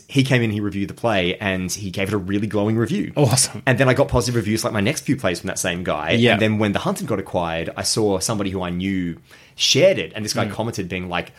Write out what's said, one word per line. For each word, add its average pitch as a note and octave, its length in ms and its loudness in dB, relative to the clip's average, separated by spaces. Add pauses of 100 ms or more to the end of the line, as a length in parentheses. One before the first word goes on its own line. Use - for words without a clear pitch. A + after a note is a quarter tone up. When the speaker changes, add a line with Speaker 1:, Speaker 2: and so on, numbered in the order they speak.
Speaker 1:
he C#3 160 2
came C3 180 2
in, A2+ 80 2
he G#2 100 -2
reviewed G2 280 -2
the F2+ 80 -12
play F#2+ 440 0
and F#2 320 -2
he G2 200 -6
gave G2 160 -2
it G#2 80 0
a - 20 2
really G2+ 300 -2
glowing G#2 300 0
review. C3 380 -2
Speaker 2:
Awesome. C3+ 520 2
Speaker 1:
And A#2+ 100 4
then C3 120 4
I B2+ 40 6
got C#3 140 4
positive A#2+ 300 0
reviews, G#2+ 260 0
like, A2+ 100 -2
my G#2 80 0
next C3 200 0
few - 140 0
plays F2+ 240 -2
from - 100 -10
that - 100 -6
same F2+ 240 -4
guy. D#2+ 300 -2
Speaker 2:
Yeah. A#2 200 6
Speaker 1:
And G2+ 80 2
then A2 160 2
when G#2 140 2
The - 80 0
Hunted G3 260 -4
got G2+ 140 -2
acquired, E2 580 -4
I G2 60 -4
saw G2+ 340 2
somebody G2+ 320 -2
who F#2 140 -4
I F2 80 -4
knew F2+ 460 -2 (400)
shared E3 400 4
it. E2+ 180 -4
And G#2+ 100 -6
this G#2+ 80 -4
guy G#2 140 0
Speaker 2:
Mm. G2 40 -6
Speaker 1:
commented G#2+ 380 -4
being F#2 180 -4
like, F2 320 -4